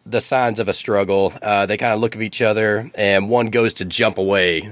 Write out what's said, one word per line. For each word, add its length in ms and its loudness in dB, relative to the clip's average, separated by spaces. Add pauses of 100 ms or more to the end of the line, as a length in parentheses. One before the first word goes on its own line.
the 160 -2
signs 380 0
of 100 -2
a 40 -2
struggle. 680 0
Uh, 260 0
they 100 -2
kinda 200 0
look 200 -2
at 60 -8
each 200 -6
other, 540 0
and 320 2
one 220 2
goes 240 2
to 100 -6
jump 340 0
away, 540 2